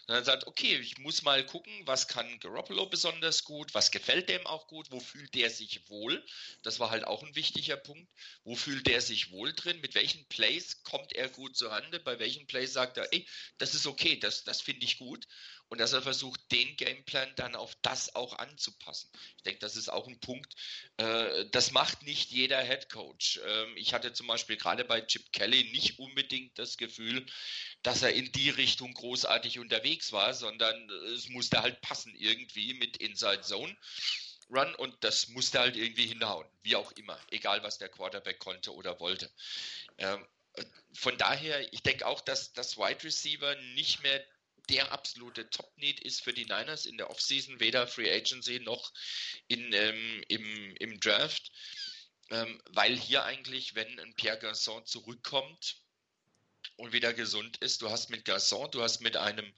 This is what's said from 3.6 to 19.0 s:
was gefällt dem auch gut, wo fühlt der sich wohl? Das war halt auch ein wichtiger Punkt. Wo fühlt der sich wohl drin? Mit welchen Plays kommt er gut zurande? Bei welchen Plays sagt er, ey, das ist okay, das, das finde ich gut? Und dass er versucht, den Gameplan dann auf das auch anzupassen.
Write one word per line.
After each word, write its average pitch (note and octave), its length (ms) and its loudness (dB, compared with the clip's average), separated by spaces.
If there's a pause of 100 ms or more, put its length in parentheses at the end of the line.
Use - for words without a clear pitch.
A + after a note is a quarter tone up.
was - 180 6
gefällt D#3+ 380 2
dem F3+ 160 0
auch D#3 200 -6
gut, D#3 240 -14
wo B2+ 80 -8
fühlt C3+ 360 -12
der A#2 160 4
sich - 400 -8
wohl? A2 340 -4 (380)
Das A2+ 180 -4
war A2+ 100 2
halt A2+ 140 0
auch G#2+ 180 -2
ein D3 140 -10
wichtiger D3+ 400 0
Punkt. D#3 340 -16 (320)
Wo A#2 140 -8
fühlt C3+ 300 0
der B2 160 6
sich A2 280 0
wohl G#2 220 -4
drin? E3+ 280 -2
Mit C#3 140 -8
welchen C#3+ 320 4
Plays C3 560 0
kommt - 300 -6
er C3 160 0
gut C3 280 -10
zurande? B2 440 -2
Bei B2 180 -4
welchen A#2 280 -4
Plays C3 260 -2
sagt B2+ 240 0
er, - 160 -2
ey, - 160 0 (300)
das - 160 0
ist D3 120 0
okay, D3 320 2
das, - 260 -2
das - 180 -4
finde C3 240 -4
ich - 120 0
gut? A#2 300 -12 (420)
Und A#2 80 -6
dass A#2 160 4
er C3 80 4
versucht, C3 380 -2 (120)
den B2+ 240 4
Gameplan C3 600 -2
dann A#2+ 200 -4
auf A2 240 -8
das - 340 -2
auch - 240 -4
anzupassen. - 720 -8 (280)